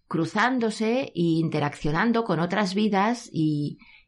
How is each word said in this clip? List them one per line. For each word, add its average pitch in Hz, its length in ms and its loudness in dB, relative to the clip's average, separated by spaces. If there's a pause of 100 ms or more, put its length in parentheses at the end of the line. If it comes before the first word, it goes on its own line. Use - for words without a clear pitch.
cruzándose 220 960 0
e - 120 -10
interaccionando 160 1080 0
con 175 160 0
otras 185 340 0
vidas 208 580 0
y, 151 460 -2 (300)